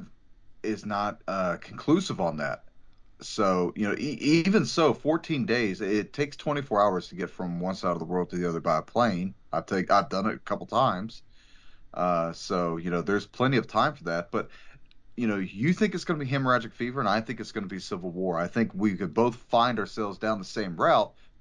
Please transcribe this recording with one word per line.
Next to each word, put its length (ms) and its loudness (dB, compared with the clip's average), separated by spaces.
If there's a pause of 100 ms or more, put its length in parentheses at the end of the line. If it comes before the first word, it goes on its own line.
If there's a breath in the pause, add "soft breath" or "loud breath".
(600)
is 240 -4
not, 420 -2
uh, 320 0
conclusive 640 0
on 160 0
that. 260 -4 (580)
So, 540 2
you 120 0
know, 100 0
e-, 480 2
even 200 4
so, 280 4
fourteen 520 0
days, 360 0
it 320 0
takes 240 -4
twenty-four 440 0
hours 260 4
to 80 -14
get 140 -4
from 300 -4
one 160 -2
side 160 0
of 80 0
the 60 -6
world 240 -2
to 80 -4
the 100 0
other 120 -2
by 180 2
a 40 0
plane. 520 0 (180)
I've 140 -2
take-, 260 0
I've 180 4
done 180 0
it 80 -2
a 40 -10
couple 280 -6
times. 540 0 (720 soft breath)
Uh, 400 0
so, 440 -2
you 140 -4
know, 100 0
there's 240 0
plenty 320 0
of 100 0
time 260 2
for 120 -12
that. 260 -4
But, 180 -2 (680 loud breath)
you 120 -2
know, 100 2
you 360 0
think 220 0
it's 80 -6
gonna 160 -2
be 100 -4
hemorrhagic 440 0
fever, 260 -4
and 80 2
I 140 2
think 180 -6
it's 140 -10
gonna 140 -4
be 120 -6
civil 300 -6
war. 280 -2
I 100 0
think 260 0
we 220 2
could 180 -4
both 220 4
find 440 2
ourselves 380 -6
down 220 -2
the 40 -8
same 320 -6
route 380 4 (280 soft breath)